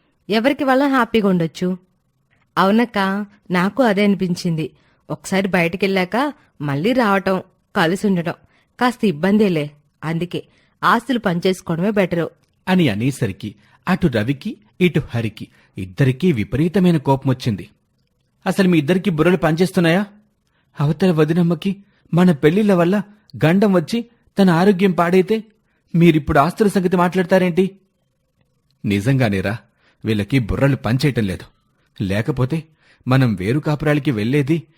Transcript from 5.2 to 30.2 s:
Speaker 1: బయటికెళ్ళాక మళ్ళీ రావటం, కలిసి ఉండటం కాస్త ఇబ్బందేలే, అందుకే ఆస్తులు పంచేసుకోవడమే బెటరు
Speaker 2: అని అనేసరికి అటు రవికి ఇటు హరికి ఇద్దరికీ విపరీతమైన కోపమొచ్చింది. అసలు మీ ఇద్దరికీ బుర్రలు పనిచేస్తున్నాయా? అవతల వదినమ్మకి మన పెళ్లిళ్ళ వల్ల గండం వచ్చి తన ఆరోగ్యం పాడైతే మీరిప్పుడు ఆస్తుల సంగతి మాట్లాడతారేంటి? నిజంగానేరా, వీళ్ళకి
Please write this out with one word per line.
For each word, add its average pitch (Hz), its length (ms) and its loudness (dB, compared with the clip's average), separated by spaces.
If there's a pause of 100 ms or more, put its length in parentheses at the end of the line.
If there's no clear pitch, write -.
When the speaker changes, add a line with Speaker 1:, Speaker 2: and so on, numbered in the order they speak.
Speaker 1:
బయటికెళ్ళాక 190 880 -2 (280)
మళ్ళీ 147 320 -2
రావటం, 196 480 0 (340)
కలిసి 190 320 0
ఉండటం 175 260 -2 (460)
కాస్త 240 260 -2
ఇబ్బందేలే, 180 640 0 (320)
అందుకే 165 400 -6 (400)
ఆస్తులు 233 360 0
పంచేసుకోవడమే 180 720 -2
బెటరు 180 380 -2 (380)
Speaker 2:
అని 185 220 2
అనేసరికి 107 640 -6 (320)
అటు 185 200 0
రవికి 135 500 -4 (240)
ఇటు 170 280 0
హరికి 113 380 -8 (300)
ఇద్దరికీ 131 540 0
విపరీతమైన 165 640 0
కోపమొచ్చింది. 131 720 -2 (760)
అసలు 190 220 0
మీ 175 100 4
ఇద్దరికీ 175 320 0
బుర్రలు 170 280 2
పనిచేస్తున్నాయా? 170 680 0 (720)
అవతల 156 320 0
వదినమ్మకి 170 640 0 (360)
మన 180 180 6
పెళ్లిళ్ళ 185 420 2
వల్ల 180 280 2 (440)
గండం 196 280 4
వచ్చి 226 320 0 (340)
తన 190 100 6
ఆరోగ్యం 185 420 4
పాడైతే 185 520 0 (520)
మీరిప్పుడు 160 440 4
ఆస్తుల 175 280 2
సంగతి 180 300 0
మాట్లాడతారేంటి? 180 800 0 (1080)
నిజంగానేరా, 104 720 0 (480)
వీళ్ళకి 107 340 0